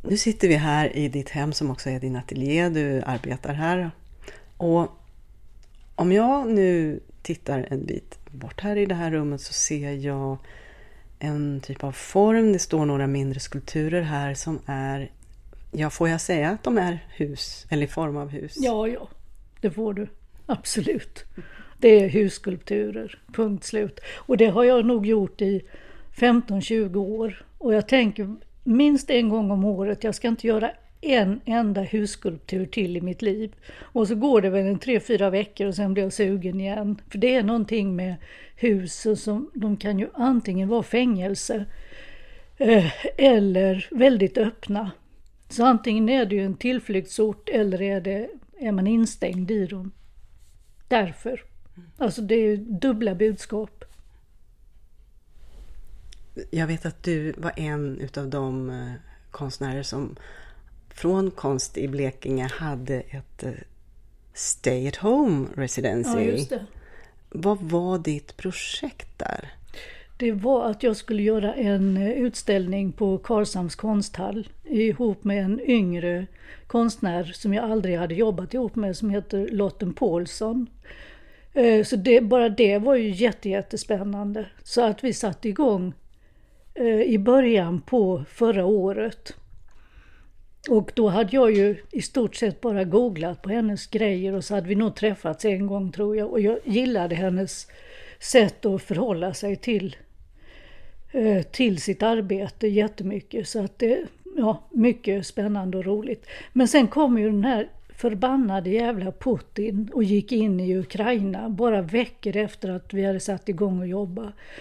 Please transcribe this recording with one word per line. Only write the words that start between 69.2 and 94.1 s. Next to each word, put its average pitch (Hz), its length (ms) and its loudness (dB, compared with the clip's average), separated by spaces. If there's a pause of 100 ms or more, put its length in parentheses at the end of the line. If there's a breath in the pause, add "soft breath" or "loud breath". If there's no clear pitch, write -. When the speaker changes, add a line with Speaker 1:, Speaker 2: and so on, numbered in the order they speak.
Speaker 2:
Det 233 160 0
var 233 380 2
att 208 120 -6
jag 220 140 2
skulle 214 260 -4
göra 214 320 2
en, 196 420 2
eh, 196 140 0
utställning 196 840 0
på 190 260 0
Karlshamns 208 560 -2
konsthall 202 720 -4 (160)
ihop 220 600 0
med 202 200 0
en 208 160 0
yngre 180 640 2 (460 loud breath)
konstnär 214 520 0
som 196 300 -4
jag 220 160 -2
aldrig 185 280 0
hade 170 160 -2
jobbat 185 400 0
ihop 247 200 -2
med, 196 220 -2
som 214 140 -2
heter 202 380 -2
Lotten 196 440 -2
Paulsson. 220 720 -2 (840 loud breath)
Eh, 226 320 6
så 240 120 0
det, 233 240 8
bara 233 280 4
det 202 300 4
var 262 160 4
ju 220 160 2
jätte-, 202 380 0
jättespännande. 202 1000 -4 (160)
Så 240 220 2
att 214 200 0
vi 240 80 0
satte 214 360 -4
igång, 196 440 0 (800)
eh, 226 260 2
i 226 180 4
början 208 640 4
på 185 480 2
förra 220 360 2
året. 202 680 0 (1400 soft breath)
Och 220 240 4
då 220 140 4
hade 202 280 2
jag 233 160 6
ju 202 240 4 (140)
i 220 120 -6
stort - 320 -2
sett 202 260 -2
bara 202 240 0
googlat 180 580 0
på 190 60 -8
hennes 214 380 -2
grejer 190 480 0